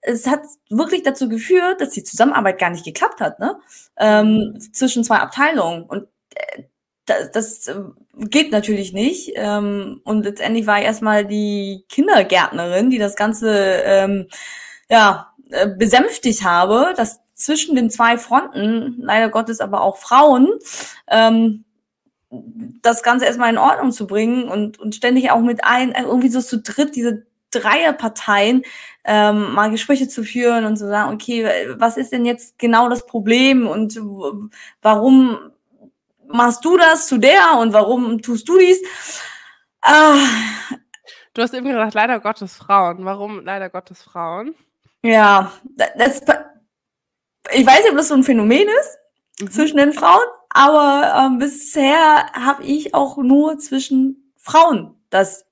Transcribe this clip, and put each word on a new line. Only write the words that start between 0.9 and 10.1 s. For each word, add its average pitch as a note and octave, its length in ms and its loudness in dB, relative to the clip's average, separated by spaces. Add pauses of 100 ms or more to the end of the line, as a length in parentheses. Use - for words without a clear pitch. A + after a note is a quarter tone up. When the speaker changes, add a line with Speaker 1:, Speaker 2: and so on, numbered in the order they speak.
Speaker 1:
dazu C4+ 260 -4
geführt, F4+ 520 0
dass - 80 -6
die - 140 -8
Zusammenarbeit G#3 560 0
gar F3+ 100 -2
nicht E3+ 160 -12
geklappt - 340 -4
hat, E3+ 200 -6
ne? C4 180 -6 (400)
Ähm, G#3+ 560 2
Speaker 2:
Mhm. - 180 -20
Speaker 1:
zwischen B3 320 -2
zwei A3 140 2
Abteilungen. G3 640 -2
Und, - 240 -12 (280)
äh, - 280 -14 (420)
das, - 260 -4
das, - 360 -6
äh, D#3+ 80 -10 (420)
geht D4 340 -2
natürlich G3+ 420 -4
nicht. B3+ 420 -6
Ähm, G#3 680 -6
und G#3+ 200 -2